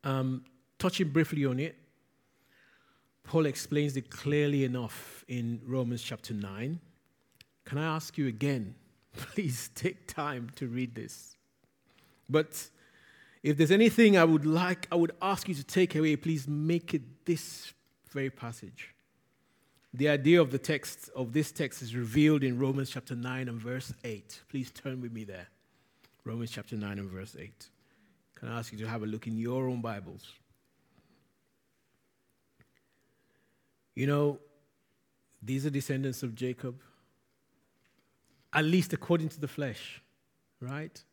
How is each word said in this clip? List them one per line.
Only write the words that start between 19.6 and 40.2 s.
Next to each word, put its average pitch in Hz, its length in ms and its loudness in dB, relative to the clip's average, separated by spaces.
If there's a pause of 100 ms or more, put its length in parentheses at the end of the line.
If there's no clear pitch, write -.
The 139 140 2
idea 147 340 8
of 135 100 4
the 135 60 0
text, - 560 -4
of 120 200 -4
this 151 180 0
text - 300 -6
is 113 120 -10
revealed 135 500 4
in 123 140 0
Romans 135 320 0
chapter 127 260 -10
nine 127 340 -6
and 117 100 -8
verse 123 340 -8 (120)
eight. 107 420 -12
Please 131 240 -6
turn 131 300 -10
with 120 100 -8
me 110 140 -8
there. 92 220 -14 (760)
Romans 117 280 -6
chapter 107 260 -8
nine 101 200 -4
and 98 120 -8
verse 92 280 -12
eight. - 320 -18 (680)
Can 123 120 -12
I 117 120 -6
ask 117 120 -10
you 107 80 -12
to 110 80 -6
have 113 160 -6
a - 20 -6
look 110 220 -6
in 113 100 -4
your 123 300 -2
own 123 140 -4
Bibles? 101 520 -10 (3750)
You 131 80 2
know, 147 320 4 (1040)
these 135 240 -4
are 151 60 0
descendants 135 500 -2
of 117 140 -6
Jacob, 127 440 -6 (1700)
at 156 100 4
least 170 300 4
according 160 360 0
to - 100 -16
the 147 80 -6
flesh, - 560 -8 (580)